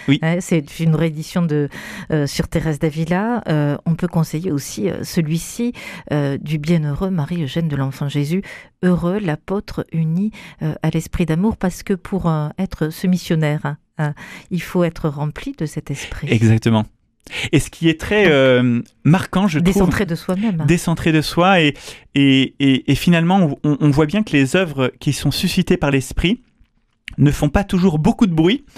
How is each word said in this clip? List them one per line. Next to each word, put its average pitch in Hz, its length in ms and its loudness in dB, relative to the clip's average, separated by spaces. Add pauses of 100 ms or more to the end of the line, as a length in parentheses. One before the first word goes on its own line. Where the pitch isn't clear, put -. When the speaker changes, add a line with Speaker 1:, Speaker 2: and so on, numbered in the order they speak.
Speaker 1:
Oui. 139 140 4
Speaker 2:
Hein, 165 180 0
c'est 160 400 -4
une 160 160 2
réédition 160 460 -2
de, 147 260 0 (420)
euh, 147 160 0
sur 165 220 -4
Thérèse 156 320 -2
d'Avila. 180 640 -2
Euh, 147 300 0 (100)
on 165 80 2
peut 175 140 -2
conseiller 165 420 -2
aussi, 160 400 -4
euh, - 140 -8
celui-ci, 170 680 -4 (380)
euh, 139 260 0
du 151 220 -4
bienheureux 151 520 -2
Marie-Eugène 165 580 -2
de 143 80 -2
l'Enfant 135 320 -4
Jésus, « 147 340 -2 (400)
Heureux 180 380 2
l'apôtre 175 720 -4
uni, 165 400 -2 (300)
euh, 151 200 -2
à 160 80 0
l'esprit 165 360 -2
d'amour », 175 320 0
parce - 260 -4
que 202 100 0
pour, 175 340 -4
euh, 151 200 0 (100)
être 180 320 -4
ce - 160 -6
missionnaire, 156 720 0 (220)
hein, 147 160 -2 (360)
il 175 120 -4
faut - 200 0
être 165 260 -2
rempli 147 480 -6
de 165 80 -4
cet 151 280 -8
esprit. - 360 -8
Speaker 1:
Exactement. 110 560 4 (680)
Et 156 60 6
ce - 100 0
qui 165 220 0
est 160 100 -2
très, 208 220 2
Speaker 2:
Donc, 175 100 6
Speaker 1:
euh, 127 480 4 (240)
marquant, 185 440 4
je 156 100 0
trouve, 175 160 2
Speaker 2:
décentré 190 320 2
de 165 80 -4
soi-même. 185 520 -2
Speaker 1:
décentré 165 460 0
de 156 80 4
soi, 175 400 2
et, 147 140 2 (400)
et, 135 440 4
et, 135 320 2
et 139 40 6
finalement, 170 680 2
on, 147 140 2
on 147 120 4
voit 156 160 4
bien 196 160 0
que - 100 -4
les 139 240 2
œuvres 139 420 0
qui 147 140 -2
sont - 180 -2
suscitées 180 460 0
par 143 140 0
l'esprit 143 500 0 (800)
ne 143 120 6
font 139 200 0
pas 202 140 0
toujours 180 340 2
beaucoup 208 280 2
de 180 60 0
bruit, 170 320 2 (140)